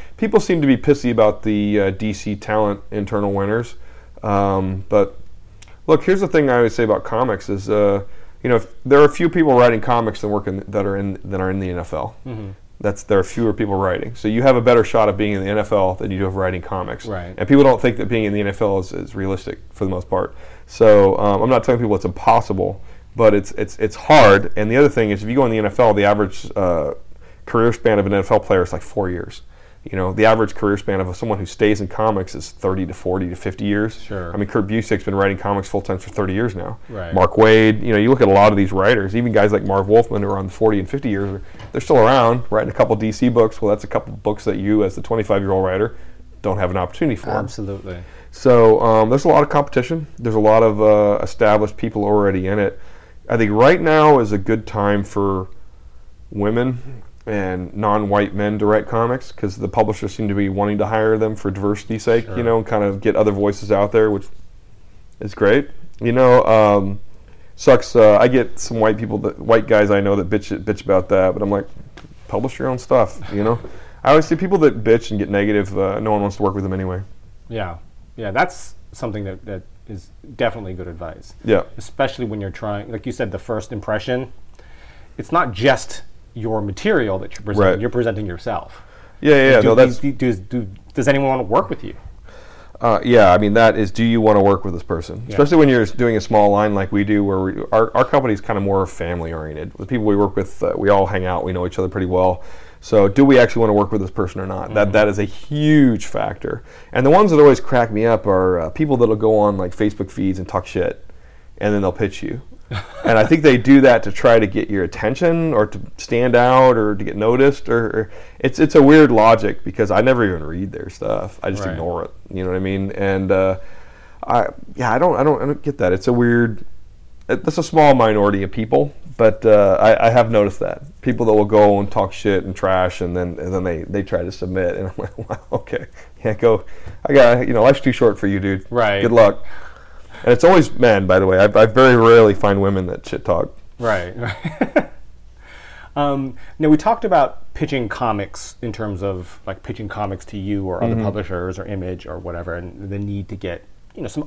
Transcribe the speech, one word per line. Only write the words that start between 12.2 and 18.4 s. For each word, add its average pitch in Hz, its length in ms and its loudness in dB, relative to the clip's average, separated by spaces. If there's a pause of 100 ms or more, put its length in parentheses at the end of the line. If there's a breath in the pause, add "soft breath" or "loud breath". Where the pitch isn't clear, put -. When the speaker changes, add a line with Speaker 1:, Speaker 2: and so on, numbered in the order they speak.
Speaker 2:
Mm-hmm. 107 220 -12 (320)
Speaker 1:
That's, 101 240 -6
there 101 160 0
are 92 40 2
fewer 110 300 -2
people 101 220 -4
writing, 95 400 -4
so - 120 -6
you 110 140 0
have 135 140 4
a 120 60 0
better 117 220 4
shot 107 240 0
of 101 80 0
being 104 180 -2
in 98 100 -4
the 98 80 -4
N 107 80 -2
F 98 120 -6
L 95 220 0
than - 160 -8
you 95 80 -6
do 98 80 -4
of 92 120 -6
writing 92 260 -4
comics. 95 420 -10
Speaker 2:
Right. 90 320 -12
Speaker 1:
And 104 100 -6
people 143 160 6
don't 127 160 4
think 120 180 -2
that 107 100 -6
being 110 160 -2
in 101 100 -2
the 104 60 -2
N 101 80 -2